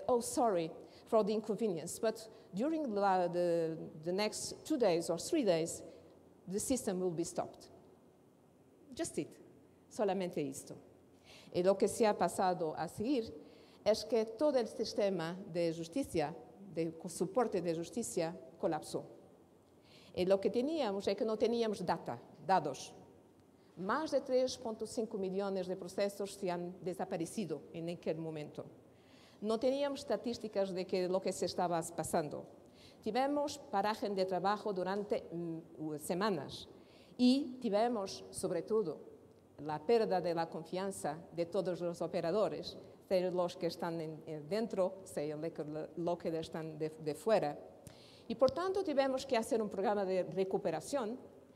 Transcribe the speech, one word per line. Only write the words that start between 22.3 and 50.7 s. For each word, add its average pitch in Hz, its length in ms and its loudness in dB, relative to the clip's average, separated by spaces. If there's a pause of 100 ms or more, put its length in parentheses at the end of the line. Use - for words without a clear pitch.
datos. 156 480 2 (840)
Más 247 340 -2
de 269 100 4
tres 254 360 2
punto 220 280 -6
cinco 226 320 -4
millones 190 480 0
de 180 120 -2
procesos 202 560 -2
se 180 180 -2
han 175 320 -4
desaparecido 175 800 -4 (120)
en 165 160 -4
aquel 170 280 -4
momento. 156 480 -8 (760)
No 220 180 0
teníamos 277 440 0
estadísticas 208 720 -2
de 180 120 -2
que, 185 220 2
lo 185 140 4
que 185 100 0
se 185 140 -2
estaba 175 360 2 (140)
pasando. 151 500 -2 (560)
Tivemos 277 560 0
paraje 208 520 0
de 185 160 2
trabajo 190 480 0
durante, 196 580 -2
mm, 165 680 -6
semanas 175 680 -2 (500)
y 262 420 4
tivemos, 214 720 0
sobre 175 320 -2
todo, 196 380 0 (680)
la 151 140 -2
pérdida 196 400 6
de 170 160 2
la 165 140 0
confianza 180 680 -4 (140)
de 170 140 -2
todos 175 360 0
los 170 200 -2
operadores, 170 760 0 (320)
de 180 220 4
los 175 240 0
que 170 120 -2
están 170 340 -2
en, 156 260 -8
en 151 220 -8
dentro, 196 560 0
sea 151 320 -4
lo 160 160 -4
que, 160 100 -6 (320)
lo 175 220 0
que 165 200 -2
están 160 400 -6
de, 156 120 -2
de 151 260 -4
fuera. 156 420 4 (680)
Y 226 80 -2
por 269 160 6
tanto 381 320 0
tivemos 269 420 2
que 240 120 2
hacer 226 240 2
un 208 80 -2
programa 202 360 0
de 185 180 2
recuperación 190 920 -2 (380)